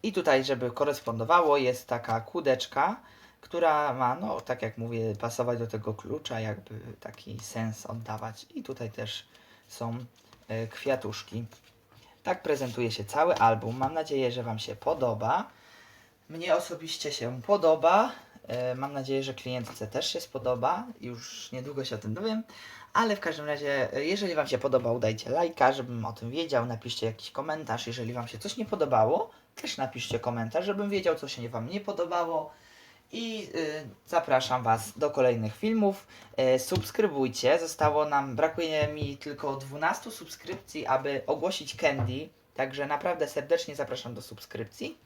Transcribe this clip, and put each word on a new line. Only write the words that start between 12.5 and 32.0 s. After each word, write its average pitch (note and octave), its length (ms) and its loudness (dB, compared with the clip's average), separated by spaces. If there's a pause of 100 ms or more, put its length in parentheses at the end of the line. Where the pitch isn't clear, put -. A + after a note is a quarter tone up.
się G#2+ 140 -6
cały D#3 300 2
album. A2+ 420 4
Mam C3+ 180 -2
nadzieję, C#3 380 0
że B2 100 -4
Wam A2+ 160 -4
się G#2+ 180 -8
podoba. B2+ 760 0 (840)
Mnie E3+ 240 2
osobiście D#3+ 560 -4
się B2 340 -4
podoba. F3 680 6 (340)
E, B2 280 -2
mam C#3 180 -4
nadzieję, C3+ 300 0
że C3+ 120 -6
klientce A#2+ 520 -6
też C3+ 260 -2
się - 80 -2
spodoba. B2+ 680 0 (140)
Już - 520 -12
niedługo C3+ 320 -6
się B2 100 -4
o G#2 40 -4
tym A2 160 -4
dowiem. A3 280 -2 (500)
Ale - 240 4
w - 40 -10
każdym D3+ 260 -2
razie, C#3+ 460 0
e, C#3+ 120 0
jeżeli F#3 300 0
wam D3 120 2
się B2 120 2
podobał, B2 400 4
dajcie A2 320 0
lajka, D3 420 4
żebym B2 320 -4
o A2+ 80 -4
tym A#2 180 -8
wiedział. C#3 360 0
Napiszcie A#2 400 -4
jakiś - 240 -6
komentarz. D3+ 560 -4
Jeżeli A#2 260 -4
wam A#2+ 160 -6
się A2+ 100 -12
coś - 180 -8
nie A#3 80 -4
podobało, D3 680 4 (240)
też - 220 -8
napiszcie B2 420 -4
komentarz, A#2 460 -2
żebym G3+ 260 0
wiedział, F3+ 260 2
co C#3 120 -8
się A#2 200 -8
wam A#2 200 -4
nie G3 120 -4
podobało. E3+ 680 -2 (640)